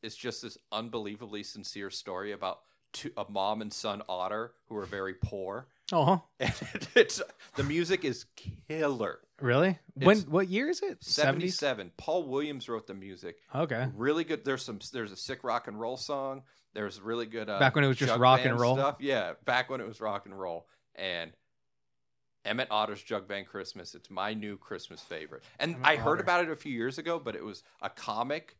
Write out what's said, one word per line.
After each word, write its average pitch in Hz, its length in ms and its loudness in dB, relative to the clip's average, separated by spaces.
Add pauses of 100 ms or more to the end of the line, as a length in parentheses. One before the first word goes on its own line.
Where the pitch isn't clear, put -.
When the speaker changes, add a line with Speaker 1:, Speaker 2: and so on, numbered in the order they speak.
Speaker 1:
it's 110 140 -10
just 117 280 -6
this 110 140 -12 (140)
unbelievably 107 720 -6
sincere 101 460 -10
story 98 420 -8
about 95 300 -6 (320)
two, - 240 -10
a 104 120 -4
mom 104 320 0
and 107 120 -8
son 101 340 -4
otter 101 460 -4 (140)
who 110 100 -8
are 101 80 -4
very 95 300 -4
poor. 101 520 -6 (240)
Speaker 2:
Uh-huh. 170 280 6 (100)
Speaker 1:
<laughs> - 100 -20
And - 140 0 (200)
it, - 220 -8
it's, - 260 6 (340)
the 139 80 0
music 165 420 2
is 127 200 -2 (420)
killer. 143 520 0 (220)
Speaker 2:
Really? 143 360 6 (180)
Speaker 1:
It's 139 100 2
Speaker 2:
When? 202 160 10
What 170 260 2
year 226 220 0
is 359 120 -2
it? 403 220 -6
Seventies? 156 540 2
Speaker 1:
seventy-seven. 110 400 -2
Paul 165 300 0
Williams 139 420 -4
wrote 113 180 -6
the - 60 -10
music. 95 460 -12 (140)
Speaker 2:
Okay. 131 420 -2
Speaker 1:
Really 147 280 2
good. 156 220 -4
There's 135 180 0
some, 107 160 -10 (140)
there's 113 180 -6
a 92 60 -14
sick - 260 -8
rock 120 240 0
and 107 120 -10
roll 120 180 -4
song. 135 460 -6 (300)
There's 104 280 -6
really 113 240 -2
good, 110 240 -6
uh, 101 100 0
Speaker 2:
Back 127 160 6
when 147 80 4
it 139 40 6
was 131 100 2
just 135 140 2
Speaker 1:
jug 117 80 2
Speaker 2:
rock 127 220 10
and 127 80 4
Speaker 1:
band 120 100 2
Speaker 2:
roll? 123 160 6
Speaker 1:
stuff. 139 240 0
Yeah, 120 340 0 (120)
back 123 240 2
when 131 120 -4
it 101 60 -6
was 110 140 -12
rock 104 240 -4
and 98 140 -14
roll. 85 280 -6 (260)
And 85 380 -4 (1120)
Emmett 117 260 -2
Otter's 107 320 0
Jug 98 260 -4
Band 98 200 -6
Christmas. 92 480 -12
It's - 140 -20
my 98 240 -4
new 104 240 -6
Christmas - 440 -14
favorite. 76 420 -12 (160)
And 160 160 -2
Speaker 2:
Emmett 131 120 2
Speaker 1:
I 151 80 8
heard 147 180 4
Speaker 2:
Otter. 139 100 0
Speaker 1:
about 175 220 4
it 160 60 -4
a 156 40 -2
few 151 180 -8
years 120 240 -2
ago, 165 220 -2
but 117 160 -6
it - 80 -10
was 98 200 -12 (180)
a 101 80 -6
comic 127 720 -4